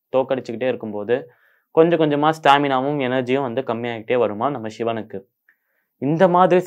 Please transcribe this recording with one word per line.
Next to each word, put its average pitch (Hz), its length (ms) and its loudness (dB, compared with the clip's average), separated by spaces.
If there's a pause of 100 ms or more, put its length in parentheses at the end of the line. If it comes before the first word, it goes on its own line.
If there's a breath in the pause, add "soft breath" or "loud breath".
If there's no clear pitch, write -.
(160)
தோக்கடிச்சுக்கிட்டே 127 520 -2
இருக்கும்போது 113 640 -4 (420 soft breath)
கொஞ்சம் 165 280 4
கொஞ்சமா 151 420 2
ஸ்டாமினாவும் 143 580 2
எனர்ஜியும் 131 420 -2
வந்து 123 200 -4
கம்மியாகிட்டே 117 560 -4
வருமா 110 320 0
நம்ம 113 180 -8 (100)
சிவனுக்கு. 110 480 -6 (720)
இந்த 160 300 2
மாதிரி 180 400 4